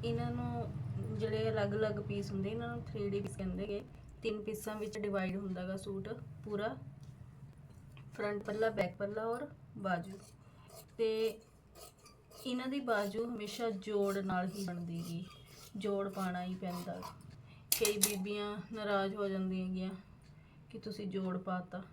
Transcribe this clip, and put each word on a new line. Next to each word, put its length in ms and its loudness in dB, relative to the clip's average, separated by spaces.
ਇਹਨਾਂ 280 2
ਨੂੰ, 340 0
ਜਿਹੜੇ 320 2
ਅਲੱਗ-ਅਲੱਗ 500 4
ਪੀਸ 320 0
ਹੁੰਦੇ, 180 2
ਇਹਨਾਂ 180 -2
ਨੂੰ 160 -4
ਥ੍ਰੀ 260 -2
ਡੀ 100 2
ਪੀਸ 160 -2
ਕਹਿੰਦੇ 320 0
ਗੇ। 140 -2
ਤਿੰਨ 220 0
ਪੀਸਾਂ 320 -2
ਵਿੱਚ 220 -2
ਡਿਵਾਈਡ 380 2
ਹੁੰਦਾ 320 -2
ਗਾ 100 -2
ਸੂਟ 320 -4
ਪੂਰਾ, 340 0
ਫਰੰਟ 300 0
ਪੱਲਾ, 260 4
ਬੈਕ 280 2
ਪੱਲਾ 260 0
ਔਰ 240 0
ਬਾਜੂ। 420 0
ਤੇ 420 4
ਇਹਨਾਂ 220 0
ਦੀ 120 2
ਬਾਜੂ 460 4
ਹਮੇਸ਼ਾ 440 0
ਜੋੜ 480 4
ਨਾਲ 300 4
ਹੀ 160 -2
ਬਣਦੀ 460 -2
ਗੀ, 140 -2
ਜੋੜ 320 2
ਪਾਉਣਾ 340 0
ਹੀ 120 0
ਪੈਂਦਾ। 460 -2
ਕਈ 180 6
ਬੀਬੀਆਂ 600 2
ਨਾਰਾਜ਼ 420 4
ਹੋ 120 2
ਜਾਂਦੀਆਂ 400 2
ਗੀਆਂ 220 0
ਕਿ 100 -10
ਤੁਸੀਂ 280 -4
ਜੋੜ 300 2
ਪਾਤਾ 560 -2